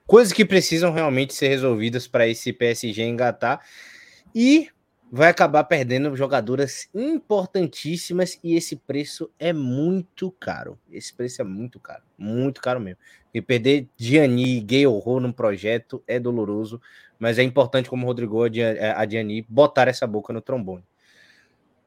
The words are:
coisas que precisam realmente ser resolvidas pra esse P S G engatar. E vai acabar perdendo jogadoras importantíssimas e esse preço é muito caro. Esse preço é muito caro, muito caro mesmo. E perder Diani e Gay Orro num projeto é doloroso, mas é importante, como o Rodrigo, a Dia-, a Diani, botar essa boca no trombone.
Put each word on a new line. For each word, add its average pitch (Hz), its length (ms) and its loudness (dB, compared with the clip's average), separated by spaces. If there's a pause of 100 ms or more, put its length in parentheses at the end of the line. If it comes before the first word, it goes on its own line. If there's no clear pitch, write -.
coisas 208 260 8
que 214 120 4
precisam 170 480 2
realmente 139 420 0
ser 139 140 0
resolvidas 123 580 0
pra 117 220 4
esse 117 240 -4
P 120 140 0
S 117 260 -2
G 107 100 -4
engatar. 120 580 -2 (760)
E 277 320 4 (440)
vai 151 180 6
acabar 151 320 4
perdendo 139 540 0
jogadoras 131 760 -2
importantíssimas 185 1500 -4
e 170 140 0
esse 165 180 -4
preço 143 640 -8
é 170 140 -2
muito 160 800 -4
caro. - 440 -12 (140)
Esse - 240 -16
preço 123 260 -8
é 120 40 -2
muito 101 340 -10
caro, - 240 -20 (160)
muito 123 420 -4
caro 127 200 -4
mesmo. 95 180 -12 (340)
E 117 80 -2
perder 127 560 0
Diani 127 600 2
e 117 40 -2
Gay 131 280 2
Orro 117 320 0
num 123 100 -2
projeto 110 720 -4
é 120 140 -4
doloroso, 110 640 -4 (360)
mas 117 220 -2
é 127 60 6
importante, 127 440 2
como 127 140 -6
o 123 60 -4
Rodrigo, 117 340 -2
a 120 60 2
Dia-, 110 480 -2
a 107 80 0
Diani, 110 440 -6
botar 135 380 4
essa 127 180 -2
boca 107 280 -6
no 113 80 -6
trombone. 95 420 -8 (1040)